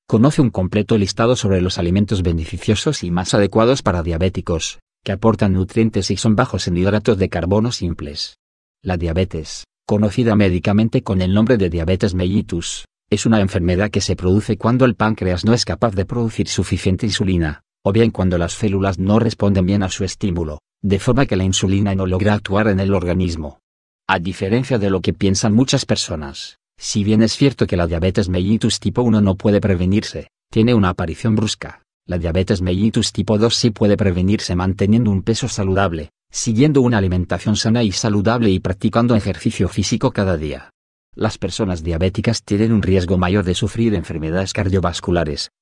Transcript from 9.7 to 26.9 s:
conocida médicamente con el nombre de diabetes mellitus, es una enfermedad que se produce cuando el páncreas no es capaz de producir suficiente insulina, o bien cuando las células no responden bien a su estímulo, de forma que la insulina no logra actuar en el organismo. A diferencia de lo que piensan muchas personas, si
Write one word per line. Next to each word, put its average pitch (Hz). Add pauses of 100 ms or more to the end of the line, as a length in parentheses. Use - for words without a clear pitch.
conocida 107
médicamente 101
con 95
el 92
nombre 113
de 95
diabetes 87
mellitus, 92 (240)
es -
una 110
enfermedad 92
que 101
se 95
produce 101
cuando 123
el 117
páncreas 95
no 110
es 120
capaz 101
de 92
producir 113
suficiente 95
insulina, 87 (240)
o 101
bien 113
cuando 92
las 85
células 98
no 101
responden 101
bien 101
a 92
su -
estímulo, 87 (220)
de 98
forma 127
que 101
la 92
insulina 98
no 95
logra 95
actuar 104
en 95
el 98
organismo. 87 (480)
A 95
diferencia 104
de 98
lo 92
que 90
piensan 101
muchas 131
personas, - (200)
si -